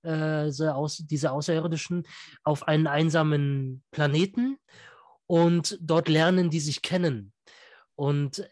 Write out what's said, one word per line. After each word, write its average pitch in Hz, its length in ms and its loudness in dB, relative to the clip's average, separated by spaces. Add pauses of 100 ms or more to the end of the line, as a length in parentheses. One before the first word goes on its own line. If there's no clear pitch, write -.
äh, 156 480 -2
so 147 180 -2
aus-, 151 400 -4
diese 147 220 -2
Außerirdischen, 160 720 -2 (400)
auf 151 240 -2
einen 156 180 4
einsamen 143 1040 0
Planeten. 196 680 0 (720)
Und 170 520 2
dort 165 260 0
lernen 170 420 4
die 156 120 -2
sich 147 200 -4
kennen. 135 520 -2 (600)
Und, 143 440 -2 (120)